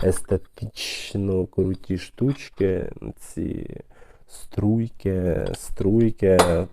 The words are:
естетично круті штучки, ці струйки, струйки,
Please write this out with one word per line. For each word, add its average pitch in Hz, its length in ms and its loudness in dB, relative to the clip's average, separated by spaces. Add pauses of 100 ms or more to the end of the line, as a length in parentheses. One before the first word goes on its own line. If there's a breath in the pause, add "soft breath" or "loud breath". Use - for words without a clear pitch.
естетично - 1400 -2
круті 95 520 -2
штучки, - 920 -2 (260)
ці - 640 -8 (460 soft breath)
струйки, 98 1300 0
струйки, 104 840 4 (340)